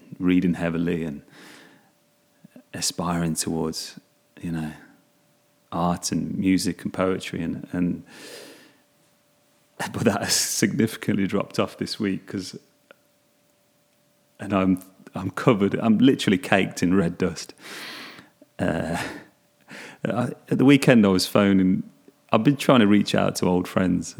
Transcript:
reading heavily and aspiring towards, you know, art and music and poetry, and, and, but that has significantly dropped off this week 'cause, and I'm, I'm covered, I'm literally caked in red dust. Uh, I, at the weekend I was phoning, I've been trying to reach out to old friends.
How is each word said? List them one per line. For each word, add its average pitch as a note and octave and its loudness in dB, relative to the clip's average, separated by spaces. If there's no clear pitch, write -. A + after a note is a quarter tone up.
reading F2+ 2
heavily E2+ -4
and D2 -10
aspiring E2+ -2
towards, D#2+ -6
you E2+ -8
know, D#2 -6
art F2 -2
and D#2+ -4
music F#2 0
and - -8
poetry, F#2 -4
and, E2 -8
and, F2+ -2
but - -2
that G#2 0
has - -2
significantly - -2
dropped - -6
off G2+ -4
this - -8
week G2 -4
'cause, F#2+ -10
and G2 -10
I'm, F#2+ 2
I'm G2 -6
covered, G2+ 2
I'm A2 2
literally A#2+ 4
caked F#2+ 0
in F2+ 4
red F2 0
dust. - -6
Uh, E2+ -2
I, A#2+ -2
at A2+ 0
the C3 4
weekend C3+ 8
I G2+ 6
was F#2 2
phoning, G2 4
I've A2+ 2
been C#3 4
trying C3+ 4
to G#2+ 6
reach G2+ 4
out G2 0
to G2 -2
old F2+ 2
friends. F2+ -2